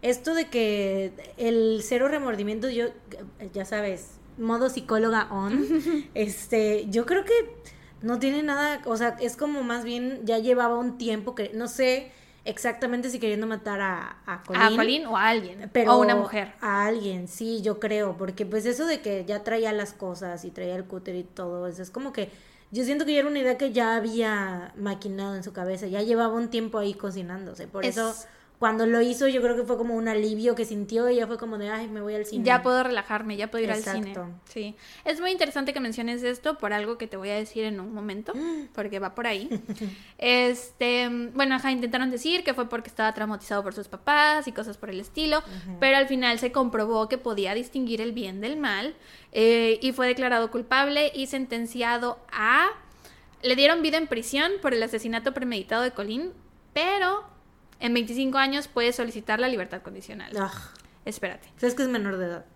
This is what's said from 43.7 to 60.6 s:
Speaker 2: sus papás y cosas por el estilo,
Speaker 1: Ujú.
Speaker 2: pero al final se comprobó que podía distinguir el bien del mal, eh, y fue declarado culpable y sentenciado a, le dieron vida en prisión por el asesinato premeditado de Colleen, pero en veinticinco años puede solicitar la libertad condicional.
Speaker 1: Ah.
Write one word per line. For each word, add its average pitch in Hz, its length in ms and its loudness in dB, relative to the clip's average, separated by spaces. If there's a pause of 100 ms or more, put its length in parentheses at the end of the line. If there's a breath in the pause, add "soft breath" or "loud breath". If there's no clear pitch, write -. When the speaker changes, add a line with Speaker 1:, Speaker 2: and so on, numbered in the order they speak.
Speaker 2:
sus 202 140 -10
papás 294 600 4
y 233 40 -8
cosas 220 260 -8
por 214 120 -12
el 190 100 -8
estilo, 302 400 0
Speaker 1:
Ujú. 185 400 -10
Speaker 2:
pero 269 180 6
al 269 100 4
final 254 320 2
se 247 120 -2
comprobó 226 560 2
que 254 100 -2
podía 202 360 -2
distinguir 240 480 -4
el 233 100 -4
bien 196 300 -6
del 262 160 -4
mal, 254 380 -2 (360 loud breath)
eh, 226 500 6
y 262 120 0
fue 254 140 2
declarado 247 440 2
culpable 277 640 2
y 269 120 -4
sentenciado 240 920 -2 (120)
a, 254 360 4 (760 loud breath)
le 254 140 2
dieron 302 260 6
vida 311 160 2
en 320 100 0
prisión 269 440 0 (100)
por 269 120 2
el 226 100 2
asesinato 226 500 -2
premeditado 233 500 -2
de 254 80 0
Colleen, 240 420 -6 (400)
pero 381 500 0 (560)
en 240 140 0
veinticinco 247 440 0
años 277 300 2
puede 240 240 2
solicitar 226 480 -2
la 254 80 2
libertad 185 340 -4
condicional. 196 560 -14
Speaker 1:
Ah. 190 140 0 (540 loud breath)